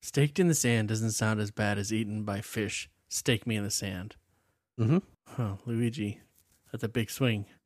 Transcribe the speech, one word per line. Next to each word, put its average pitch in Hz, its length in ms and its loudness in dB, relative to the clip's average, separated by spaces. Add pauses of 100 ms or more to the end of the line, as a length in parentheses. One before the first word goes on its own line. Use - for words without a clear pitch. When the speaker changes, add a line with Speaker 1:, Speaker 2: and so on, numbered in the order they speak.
Speaker 1:
"Staked 143 360 2
in 180 100 6
the 160 60 6
sand 117 340 2
doesn't 110 240 0
sound 110 280 2
as 104 100 -2
bad 104 280 0
as 101 140 -2
eaten 107 320 -2
by 104 180 -4
fish. - 480 -6 (180)
Stake - 380 0
me 113 100 0
in 104 80 0
the 98 60 -4
sand." 98 460 -6 (600)
Speaker 2:
Mm-hmm. 117 200 4 (380)
Speaker 1:
Huh, 107 180 -2 (100)
Luigi. 113 560 -2 (520)
That's 135 120 -8
a 113 40 0
big 113 220 -2
swing. 113 360 0 (200)